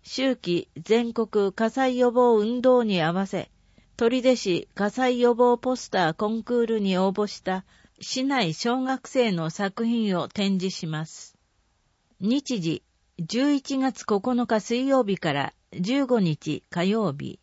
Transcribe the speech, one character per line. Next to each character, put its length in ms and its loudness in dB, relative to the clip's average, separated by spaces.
秋 340 -2
季 400 -2
全 340 0
国 400 0
火 200 -2
災 260 0
予 140 4
防 260 4
運 240 0
動 220 4
に 180 2
合 100 2
わ 140 0
せ、 240 -6
取 240 2
手 140 4
市 400 -2
火 160 0
災 280 0
予 140 4
防 240 4
ポ 180 -2
ス 140 -14
タ 220 2
ー 20 -6
コ 160 -2
ン 140 -4
ク 180 0
ー 40 2
ル 140 -2
に 200 0
応 120 2
募 140 -2
し 140 -12
た 260 -4
市 260 -6
内 280 0
小 280 -2
学 260 -4
生 240 2
の 180 -2
作 360 -4
品 340 0
を 80 -2
展 320 0
示 100 -2
し 160 -8
ま 220 -6
す。 280 -20
日 420 -2
時、 220 -2
十 360 0
一 240 -2
月 280 -4
九 140 0
日 140 0
水 260 -2
曜 200 4
日 120 -2
か 140 -2
ら 220 -2
十 340 -2
五 140 2
日 500 -2
火 140 -4
曜 300 0
日。 300 -10